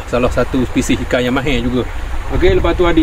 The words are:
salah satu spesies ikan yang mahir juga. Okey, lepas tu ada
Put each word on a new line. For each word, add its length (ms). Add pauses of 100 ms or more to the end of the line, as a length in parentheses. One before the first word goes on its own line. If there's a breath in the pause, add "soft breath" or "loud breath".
salah 240
satu 400
spesies 400
ikan 160
yang 80
mahir 320
juga. 240 (480)
Okey, 240
lepas 160
tu 80
ada 180